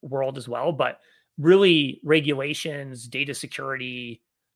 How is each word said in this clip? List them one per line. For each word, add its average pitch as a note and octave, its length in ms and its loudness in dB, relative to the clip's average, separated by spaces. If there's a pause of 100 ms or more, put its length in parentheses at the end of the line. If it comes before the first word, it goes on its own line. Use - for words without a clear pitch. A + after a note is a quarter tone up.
world C3+ 380 -4
as A#2 80 -14
well. B2 240 -4
But C3+ 300 -2 (360)
really, D#3+ 680 6
regulations, C#3+ 1040 -2
data C3+ 280 -6
security, B2+ 880 -10 (320)